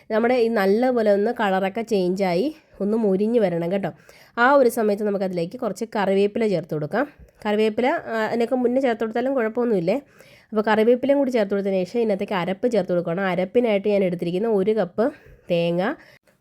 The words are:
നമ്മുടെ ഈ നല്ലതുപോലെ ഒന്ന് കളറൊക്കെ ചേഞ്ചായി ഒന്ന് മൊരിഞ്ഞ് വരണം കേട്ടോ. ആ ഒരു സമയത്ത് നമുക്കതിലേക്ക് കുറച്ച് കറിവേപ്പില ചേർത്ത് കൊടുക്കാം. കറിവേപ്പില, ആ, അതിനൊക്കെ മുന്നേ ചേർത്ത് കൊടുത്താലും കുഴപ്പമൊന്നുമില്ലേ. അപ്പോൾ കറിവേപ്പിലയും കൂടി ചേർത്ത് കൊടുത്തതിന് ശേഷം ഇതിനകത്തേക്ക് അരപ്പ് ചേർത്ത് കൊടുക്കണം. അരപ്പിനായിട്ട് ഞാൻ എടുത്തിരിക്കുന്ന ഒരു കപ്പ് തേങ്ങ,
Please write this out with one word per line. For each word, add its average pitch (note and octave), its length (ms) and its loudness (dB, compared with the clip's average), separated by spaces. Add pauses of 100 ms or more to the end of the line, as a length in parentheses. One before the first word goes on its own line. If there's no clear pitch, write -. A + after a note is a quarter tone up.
(140)
നമ്മുടെ A#3 220 2 (100)
ഈ - 20 0 (120)
നല്ലതുപോലെ A3 580 2
ഒന്ന് G#3+ 240 0
കളറൊക്കെ F#3+ 420 0 (100)
ചേഞ്ചായി F#3 540 0 (360)
ഒന്ന് G#3 220 0
മൊരിഞ്ഞ് G#3 400 2
വരണം E3+ 280 -2
കേട്ടോ. G3 180 -4 (520)
ആ - 20 4 (140)
ഒരു A#3+ 180 6
സമയത്ത് G#3+ 320 0
നമുക്കതിലേക്ക് F#3+ 540 -4
കുറച്ച് G#3+ 220 -6 (100)
കറിവേപ്പില G3+ 480 0 (100)
ചേർത്ത് E3+ 240 -4
കൊടുക്കാം. F#3+ 300 -2 (380)
കറിവേപ്പില, G#3+ 420 0 (260)
ആ, A3+ 60 -2 (100)
അതിനൊക്കെ A#3 340 0
മുന്നേ B3 220 2
ചേർത്ത് A#3 200 0
കൊടുത്താലും A#3+ 340 -2
കുഴപ്പമൊന്നുമില്ലേ. A3 580 0 (540)
അപ്പോൾ G#3+ 180 -2
കറിവേപ്പിലയും B3 520 4
കൂടി B3+ 140 0
ചേർത്ത് G#3 200 0
കൊടുത്തതിന് F#3+ 280 -2
ശേഷം A#3+ 200 -4
ഇതിനകത്തേക്ക് G#3 400 -2
അരപ്പ് F#3+ 320 -2
ചേർത്ത് F3+ 180 0
കൊടുക്കണം. F3 400 -2
അരപ്പിനായിട്ട് G3+ 640 0
ഞാൻ G3 140 2
എടുത്തിരിക്കുന്ന F3+ 500 -4
ഒരു G#3+ 200 0
കപ്പ് G#3 280 -2 (440)
തേങ്ങ, E3+ 320 0 (580)